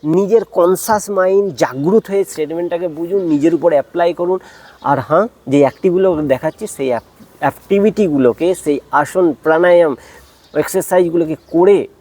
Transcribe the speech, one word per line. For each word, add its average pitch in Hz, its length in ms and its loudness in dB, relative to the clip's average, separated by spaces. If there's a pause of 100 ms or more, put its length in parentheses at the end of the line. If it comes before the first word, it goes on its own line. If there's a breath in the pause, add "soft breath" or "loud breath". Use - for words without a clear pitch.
নিজের 190 420 2
কনসাস 185 640 0
মাইন্ড 190 460 0
জাগ্রত 151 520 0
হয়ে 196 160 -2
স্টেটমেন্টটাকে 170 640 -6
বুঝুন, 170 340 -4
নিজের 160 320 2
উপর 139 180 2
অ্যাপ্লাই 170 420 0
করুন। 180 260 -2 (420 loud breath)
আর 135 180 0
হ্যাঁ, 165 280 0 (200)
যে 143 120 2
অ্যাক্টিভিটিগুলো 175 640 0
দেখাচ্ছি, 156 460 -4
সেই 139 200 -8
অ্যাপ-, - 380 -8 (140)
অ্যাক্টিভিটিগুলোকে, 170 1160 0
সেই 147 240 -4 (120)
আসন, 147 420 0
প্রাণায়াম, 165 640 2 (580 loud breath)
এক্সারসাইজগুলোকে 170 840 -2 (160)
করে 175 360 2 (140)